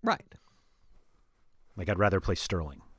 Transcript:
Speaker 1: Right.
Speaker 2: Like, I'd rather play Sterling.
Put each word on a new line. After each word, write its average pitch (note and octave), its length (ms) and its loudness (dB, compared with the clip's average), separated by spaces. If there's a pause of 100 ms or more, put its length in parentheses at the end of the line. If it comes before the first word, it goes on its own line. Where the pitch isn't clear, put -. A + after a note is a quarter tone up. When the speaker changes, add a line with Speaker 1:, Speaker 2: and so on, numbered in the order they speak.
Speaker 1:
Right. - 320 -2 (1400)
Speaker 2:
Like, F2+ 100 -4
I'd G2 120 0
rather G2 200 4
play F2+ 160 0
Sterling. D2+ 460 -4 (180)